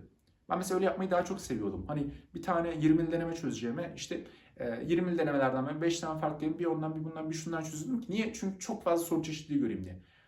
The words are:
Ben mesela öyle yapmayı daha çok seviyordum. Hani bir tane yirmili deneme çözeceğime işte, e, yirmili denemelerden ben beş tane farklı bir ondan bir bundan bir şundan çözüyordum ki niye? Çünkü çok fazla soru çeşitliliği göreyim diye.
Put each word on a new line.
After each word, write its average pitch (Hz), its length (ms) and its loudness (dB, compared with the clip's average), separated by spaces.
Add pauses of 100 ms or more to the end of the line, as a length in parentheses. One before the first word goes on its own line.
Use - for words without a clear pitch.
(500)
Ben 180 80 0
mesela 185 180 0
öyle 190 100 4
yapmayı 185 260 0
daha 175 140 4
çok 190 160 -4
seviyordum. - 460 -4
Hani 143 260 -2 (220)
bir 165 60 -8
tane 170 340 0
yirmili 160 360 6
deneme 170 240 0
çözeceğime 120 600 -2
işte, - 280 -6 (340)
e, 120 300 -4
yirmili 175 300 4
denemelerden 135 500 4
ben 156 140 -4
beş 170 180 2
tane 156 200 -4
farklı 156 400 0
bir 175 60 0
ondan 156 300 0
bir 156 100 -4
bundan 160 240 -4
bir 156 60 -2
şundan 165 280 -4
çözüyordum 160 380 -4
ki - 100 -8
niye? 220 220 0
Çünkü 190 260 -4
çok - 240 -6
fazla 170 220 4
soru 160 180 0
çeşitliliği 151 380 -2
göreyim 101 240 -2
diye. 90 140 -10 (280)